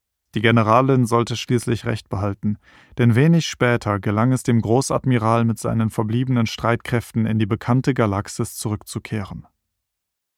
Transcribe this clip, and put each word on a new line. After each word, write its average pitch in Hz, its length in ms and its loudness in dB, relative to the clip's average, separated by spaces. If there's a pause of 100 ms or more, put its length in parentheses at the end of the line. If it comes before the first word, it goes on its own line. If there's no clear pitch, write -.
(340)
Die 110 60 -4
Generalin 117 680 4
sollte 117 300 0
schließlich 117 480 -2
Recht 117 240 -6
behalten, 104 500 -4 (400)
denn 117 160 4
wenig 156 320 4
später 117 540 0
gelang 110 320 0
es 127 100 -2
dem 117 200 2
Großadmiral, 117 800 0
mit 113 140 -2
seinen 113 320 -2
verbliebenen 120 560 -2
Streitkräften 113 760 -2
in 110 140 -2
die 107 80 0
bekannte 123 480 0
Galaxis 110 640 -2
zurückzukehren. - 920 -8 (920)